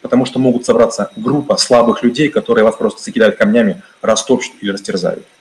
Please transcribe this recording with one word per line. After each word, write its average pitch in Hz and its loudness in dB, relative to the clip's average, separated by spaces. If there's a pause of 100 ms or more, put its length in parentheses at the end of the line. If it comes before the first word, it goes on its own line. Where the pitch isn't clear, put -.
потому 127 0
что 131 -6
могут 120 0
собраться 113 0
группа 135 -2
слабых 117 2
людей, 123 0
которые 113 0
вас 110 2
просто - -4
закидают 107 0
камнями, 107 2 (200)
растопчут - -2
или 101 -4
растерзают. 95 -6 (160)